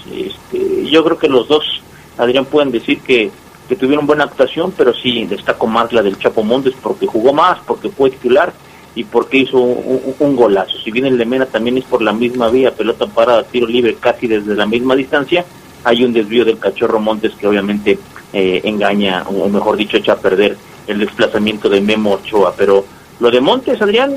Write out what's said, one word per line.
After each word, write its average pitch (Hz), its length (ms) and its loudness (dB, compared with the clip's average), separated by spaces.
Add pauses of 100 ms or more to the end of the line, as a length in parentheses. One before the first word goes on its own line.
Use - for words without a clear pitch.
Este, 127 800 -6
yo 156 180 4
creo 165 140 0
que 160 100 -2
los 127 200 2
dos, 151 180 2 (540)
Adrián, 127 260 2
pueden 143 260 0
decir 127 280 -2
que, 113 320 0 (360)
que 127 80 -2
tuvieron 143 300 0
buena 147 200 2
actuación, 170 520 -2
pero 127 160 2
sí 117 320 -4
destaco - 400 -4
más 113 260 0
la 117 120 2
del 98 160 -2
Chapo 117 240 0
Montes 127 380 0
porque - 260 -4
jugó 120 260 2
más, 170 320 2
porque 117 240 -4
fue 135 220 0
titular 135 420 0 (400)
y 113 120 -8
porque 120 320 0
hizo 135 200 2
un, 123 480 0
un, 135 140 -6
un 143 160 2
golazo. 101 480 2
Si 113 80 -8
bien 123 140 -2
el 131 120 2
de 117 80 2
Mena 131 200 0
también 120 320 -2
es 127 80 -4
por 117 160 0
la 107 100 2
misma 120 380 0
vía, 127 240 2
pelota - 320 -2
parada, 113 380 2
tiro 120 240 -2
libre 117 280 0
casi 120 320 -2
desde 107 280 -2
la 101 100 0
misma 123 300 2
distancia, 143 500 -2 (380)
hay 117 200 2
un 123 80 2
desvío 113 320 0
del 110 160 0
Cachorro 110 400 0
Montes 107 400 -2
que 104 80 -2
obviamente, 101 520 0 (340)
eh, 95 300 0
engaña, 101 640 -2
o 98 220 -2
mejor 104 280 0
dicho, 107 200 -2
echa 104 160 2
a 95 60 -2
perder 98 380 2 (300)
el 104 120 -4
desplazamiento 107 680 -2
de 98 100 4
Memo 104 340 0
Ochoa. 95 440 0
Pero 98 260 4 (380)
lo 117 100 4
de 123 80 4
Montes, 226 420 0
Adrián, 240 360 2